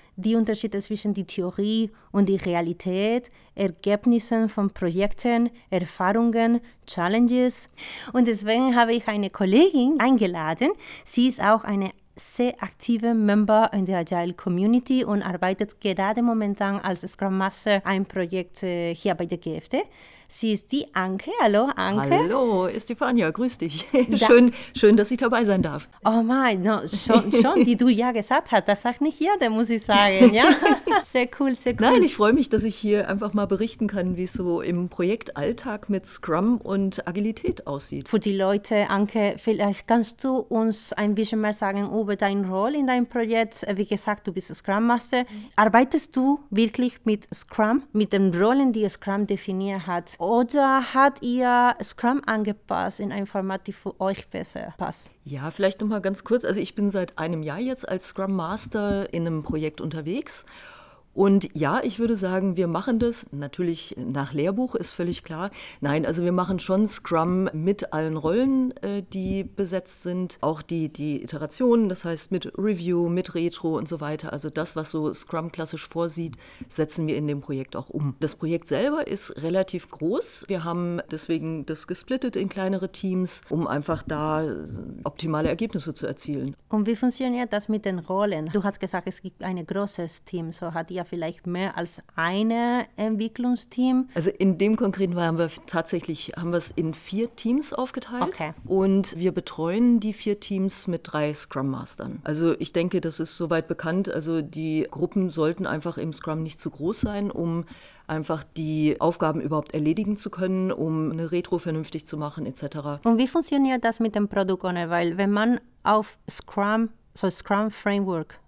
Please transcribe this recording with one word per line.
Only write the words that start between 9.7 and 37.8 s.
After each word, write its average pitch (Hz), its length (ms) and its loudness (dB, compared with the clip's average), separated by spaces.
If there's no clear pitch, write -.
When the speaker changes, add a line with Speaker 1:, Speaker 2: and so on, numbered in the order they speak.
Speaker 1:
eingeladen. 196 720 2
Sie 247 220 2
ist 247 160 0
auch 208 220 4
eine 196 260 -2
sehr - 460 -2
aktive 233 500 -2
Member 214 600 4
in 190 140 0
der 185 120 0
Agile 170 360 -2
Community 233 720 2
und 202 180 0
arbeitet 185 580 -2
gerade 202 420 0
momentan 202 560 0
als 180 220 -4
Scrum 190 360 -4
Master 190 480 0
ein 190 220 0
Projekt, 180 560 -6
äh, 170 320 -2
hier 175 220 -2
bei 170 100 -4
der 170 120 -4
G 160 180 -6
F - 120 -12
T. 294 140 0
Sie - 260 -2
ist - 200 -4
die 277 220 -2
Anke. 185 360 -4
Hallo, 220 360 4
Anke. 190 400 2
Speaker 2:
Hallo, 202 500 2
Estefania, 233 640 0
grüß 233 280 -2
dich. 160 300 -6
<laughs> 247 220 4
Speaker 1:
Da- 208 60 2
Speaker 2:
Schön, 240 360 8
schön, 214 220 8
dass 208 140 4
ich 247 80 0
dabei 240 260 2
sein 196 180 4
darf. 147 260 -6
Speaker 1:
Oh 226 180 4
mein, 233 400 2
no, 208 260 2
schon, 214 440 4
schon, 254 340 6
wie 240 100 4
du 240 120 4
ja 240 220 4
gesagt 247 400 0
hast, 208 160 4
das 202 160 2
sagt 247 180 -2
nicht 302 200 0
jeder, 339 300 2
muss 220 200 2
ich 220 140 0
sagen, 202 480 8
ja? 233 120 6
<laughs> 381 280 2
Sehr 247 240 0
cool, 269 160 2
sehr 240 200 -2
cool. - 60 -2
Speaker 2:
Nein, 254 220 8
ich 320 120 4
freue 214 180 6
mich, 269 160 4
dass 214 160 2
ich 214 100 -2
hier 208 340 2
einfach 202 260 -2
mal 202 120 2
berichten 208 400 0
kann, 185 300 -2
wie 180 80 -2
es 180 80 -6
so 175 300 -2
im 175 260 -2
Projektalltag 185 1000 -4
mit 190 160 -2
Scrum 190 520 0
und 196 480 -2
Agilität 208 600 -4
aussieht. 143 420 -8